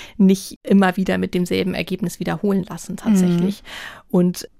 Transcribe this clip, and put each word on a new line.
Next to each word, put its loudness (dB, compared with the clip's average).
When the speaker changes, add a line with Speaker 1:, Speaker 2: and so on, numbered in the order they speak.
Speaker 1:
nicht 4
immer 2
wieder -2
mit -4
demselben -2
Ergebnis -6
wiederholen -2
lassen -12
tatsächlich. 2
Speaker 2:
Mhm. -20
Speaker 1:
Und 0